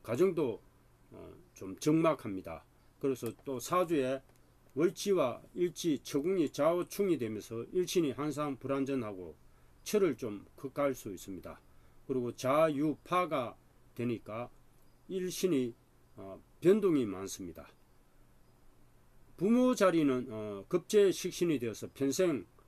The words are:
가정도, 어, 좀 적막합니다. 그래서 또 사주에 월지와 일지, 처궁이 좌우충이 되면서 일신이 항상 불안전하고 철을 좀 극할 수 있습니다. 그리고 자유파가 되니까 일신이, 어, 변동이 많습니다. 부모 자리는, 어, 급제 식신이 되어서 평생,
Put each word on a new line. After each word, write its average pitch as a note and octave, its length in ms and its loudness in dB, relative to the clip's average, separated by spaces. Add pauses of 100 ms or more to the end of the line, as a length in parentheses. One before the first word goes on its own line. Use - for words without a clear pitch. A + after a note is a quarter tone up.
가정도, C#3+ 580 0 (520)
어, F2 200 -18 (200)
좀 G2 260 -12
적막합니다. B2 880 -2 (340)
그래서 B2 320 -4 (140)
또 C3 160 -6
사주에 D#3+ 600 0 (540)
월지와 E3 640 0 (140)
일지, E3+ 480 0
처궁이 D3+ 480 0
좌우충이 F3 640 2
되면서 A2+ 540 -6
일신이 F3 400 2
항상 C#3 460 -4
불안전하고 B2 800 -4 (480)
철을 F#3+ 320 2
좀 G#2 300 -8 (100)
극할 C#3 380 -2
수 G#2+ 180 -10
있습니다. F2 480 -12 (460)
그리고 A#2+ 280 -2
자유파가 D3 1200 0 (400)
되니까 A#2 540 -6 (600)
일신이, F3+ 640 0 (420)
어, G2 260 -16 (200)
변동이 F3+ 420 4
많습니다. F#2 640 -8 (1700)
부모 A#3+ 380 4
자리는, D3+ 560 4
어, G#2 380 -8
급제 F#3+ 440 4
식신이 E3 460 0
되어서 A2 340 -6
평생, C#3 540 0 (220)